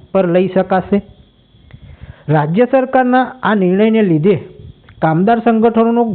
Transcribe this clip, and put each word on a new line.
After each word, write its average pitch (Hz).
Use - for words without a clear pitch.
પર 190
લઈ 180
શકાશે. 190
રાજ્ય 156
સરકારના 254
આ 208
નિર્ણયને 208
લીધે 175
કામદાર 185
સંગઠનોનો 226